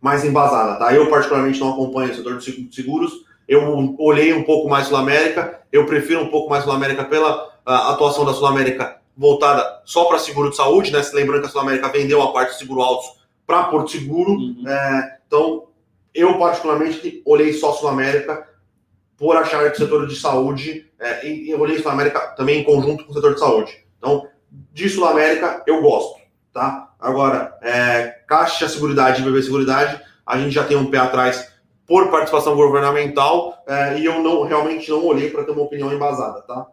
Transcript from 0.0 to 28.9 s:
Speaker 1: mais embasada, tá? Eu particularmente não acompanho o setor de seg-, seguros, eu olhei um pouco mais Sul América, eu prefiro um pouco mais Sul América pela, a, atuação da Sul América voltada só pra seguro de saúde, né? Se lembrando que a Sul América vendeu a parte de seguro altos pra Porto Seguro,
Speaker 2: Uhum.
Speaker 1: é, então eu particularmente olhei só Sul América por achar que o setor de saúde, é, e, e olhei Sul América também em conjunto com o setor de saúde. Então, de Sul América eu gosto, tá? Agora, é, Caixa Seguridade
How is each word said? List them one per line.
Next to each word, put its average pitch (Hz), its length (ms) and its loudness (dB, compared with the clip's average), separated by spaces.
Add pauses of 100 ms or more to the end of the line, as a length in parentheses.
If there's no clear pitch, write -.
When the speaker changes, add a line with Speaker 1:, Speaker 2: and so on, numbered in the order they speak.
Speaker 1:
mais 139 240 0
embasada, 135 540 2
tá? 117 120 2
Eu 147 160 6
particularmente 139 520 0
não 135 100 -2
acompanho 131 420 -4
o - 40 -8
setor 123 240 -10
de - 60 -16
seg-, 127 260 -12
seguros, 135 420 -6 (340)
eu 139 520 0
olhei 156 340 4
um 160 100 0
pouco 151 240 0
mais 139 200 0
Sul 139 100 0
América, 151 640 0 (100)
eu 147 140 4
prefiro 156 360 -2
um 143 80 -6
pouco 151 200 -2
mais - 140 0
Sul 143 100 -2
América 135 300 -2
pela, 151 600 -2
a, 127 280 2
atuação 143 340 2
da 135 80 0
Sul 135 140 0
América 131 520 -2 (160)
voltada 143 680 2
só 170 220 0
pra 160 120 2
seguro 143 320 -2
de 139 60 -10
saúde, 151 360 2
né? 143 120 0
Se - 100 -8
lembrando 143 280 0
que 143 60 -6
a - 20 -8
Sul 139 120 -4
América 135 280 -2
vendeu 143 320 2
a 123 100 2
parte 123 220 -2
de - 60 -16
seguro 131 220 -4
altos 127 260 0 (380)
pra 175 200 2
Porto - 260 -2
Seguro, 160 400 -2
Speaker 2:
Uhum. 123 340 -4
Speaker 1:
é, 135 520 -4 (100)
então 156 400 0 (480)
eu 185 240 4
particularmente 165 840 -2
olhei 147 280 4
só 151 200 -2
Sul 147 160 -2
América 139 580 -2 (680)
por 160 180 2
achar 151 340 2
que 147 60 -8
o - 40 -10
setor 147 280 0
de 135 80 -10
saúde, 143 840 -4
é, 120 300 -8
e, 151 220 -10
e 156 40 -4
olhei 151 240 0
Sul 151 140 -4
América 143 280 0 (160)
também 147 260 0
em - 20 -6
conjunto 143 420 2
com - 60 -20
o - 20 -14
setor 147 200 2
de 139 60 -6
saúde. 113 380 0 (200)
Então, 143 280 -2 (460)
de 175 180 -2
Sul 185 160 0
América 160 600 2
eu 160 140 2
gosto, - 380 2 (320)
tá? 135 380 -6 (100)
Agora, 135 640 -2
é, 120 680 -2
Caixa 165 420 0
Seguridade 135 520 0